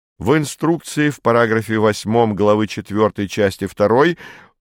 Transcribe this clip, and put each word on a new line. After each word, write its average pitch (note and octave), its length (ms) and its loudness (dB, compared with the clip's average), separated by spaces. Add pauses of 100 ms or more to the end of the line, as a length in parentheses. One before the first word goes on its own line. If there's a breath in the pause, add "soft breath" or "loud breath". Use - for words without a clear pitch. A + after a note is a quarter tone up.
(180)
в A#2 180 2
инструкции D3+ 760 -2
в - 120 -10
параграфе A2 560 0
восьмом G#2+ 580 0
главы G#2 320 2
четвертой G2+ 580 -2
части G2 400 -2
второй B2 520 2 (420 loud breath)